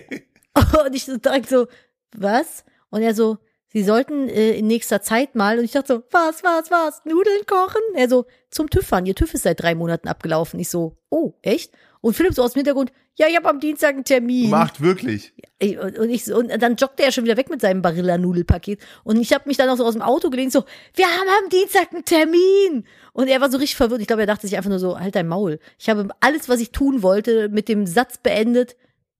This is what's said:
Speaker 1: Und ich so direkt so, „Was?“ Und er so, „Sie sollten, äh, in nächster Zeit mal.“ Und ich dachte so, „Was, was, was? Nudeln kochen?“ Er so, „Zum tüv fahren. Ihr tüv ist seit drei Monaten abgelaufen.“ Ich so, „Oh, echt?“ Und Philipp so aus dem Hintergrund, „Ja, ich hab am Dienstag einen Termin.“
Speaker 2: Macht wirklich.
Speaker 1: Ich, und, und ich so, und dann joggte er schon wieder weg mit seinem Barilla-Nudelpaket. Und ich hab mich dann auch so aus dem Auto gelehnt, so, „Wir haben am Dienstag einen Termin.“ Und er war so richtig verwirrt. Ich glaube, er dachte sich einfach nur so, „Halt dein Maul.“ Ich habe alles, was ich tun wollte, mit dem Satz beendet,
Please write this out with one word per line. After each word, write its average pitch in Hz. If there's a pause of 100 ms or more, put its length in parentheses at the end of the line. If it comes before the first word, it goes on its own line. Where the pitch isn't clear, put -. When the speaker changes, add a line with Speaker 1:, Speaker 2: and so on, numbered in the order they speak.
(840)
Speaker 1:
Und 262
ich 254
so 262
direkt 262
so, 247 (480)
„Was?“ 214 (260)
Und 214
er 226
so, 220 (280)
„Sie 214
sollten, 262
äh, 220
in 214
nächster 220
Zeit 247
mal.“ 214
Und 240
ich 226
dachte 277
so, 233
„Was, 320
was, 330
was? 320
Nudeln 403
kochen?“ 381 (120)
Er 254
so, 247 (260)
„Zum -
tüv -
fahren. 185
Ihr 190
tüv -
ist -
seit 170
drei 170
Monaten 165
abgelaufen.“ 165
Ich 170
so, 165 (140)
„Oh, 294
echt?“ 240 (260)
Und 226
Philipp 349
so 254
aus 240
dem 269
Hintergrund, 277 (220)
„Ja, 311
ich 330
hab 339
am 302
Dienstag 294
einen 269
Termin.“ 247
Speaker 2:
Macht 165
wirklich. 147 (260)
Speaker 1:
Ich, 202
und, 190
und 226
ich 247
so, -
und 240 (120)
dann 240
joggte 269
er 262
schon 233
wieder 226
weg 262
mit 311
seinem 190
Barilla-Nudelpaket. 180 (240)
Und 220
ich 240
hab 277
mich 277
dann 262
auch 262
so 247
aus 233
dem 226
Auto 285
gelehnt, 262
so, 285 (300)
„Wir 370
haben 381
am 370
Dienstag 370
einen 339
Termin.“ 349 (260)
Und 262
er 262
war 269
so 269
richtig 285
verwirrt. 240
Ich 208
glaube, 220
er 196
dachte 208
sich 190
einfach 190
nur 190
so, 180
„Halt 196
dein 170
Maul.“ 165 (180)
Ich -
habe 208 (140)
alles, 302
was 247
ich 220
tun 269
wollte, 208
mit 208
dem 208
Satz 226
beendet, 240 (420)